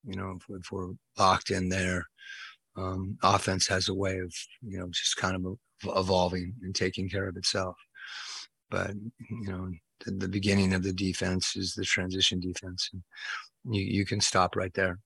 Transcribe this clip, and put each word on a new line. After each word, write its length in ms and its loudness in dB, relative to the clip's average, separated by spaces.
You 120 -8
know, 220 -6
if, 220 -12
if 120 -10
we're 200 -4
locked 320 6
in 180 2
there, 380 0
um, 460 -4
offense 460 4
has 200 2
a 60 0
way 240 0
of, 140 -6
you 160 -8
know, 120 -6
just 260 0
kind 200 0
of 80 -2
ev-, 520 -6
evolving 680 2
and 120 -6
taking 340 0
care 200 -2
of 80 -8
itself. 400 0
But, 220 0
you 200 -6
know, 200 -4
the, 80 -4
the 160 -2
beginning 440 6
of 100 2
the 100 0
defense 640 0
is 180 -4
the 100 -2
transition 560 2
defense. 520 -4
And 100 -10
you, 80 4
you 220 2
can 160 -2
stop 360 4
right 180 -2
there 320 2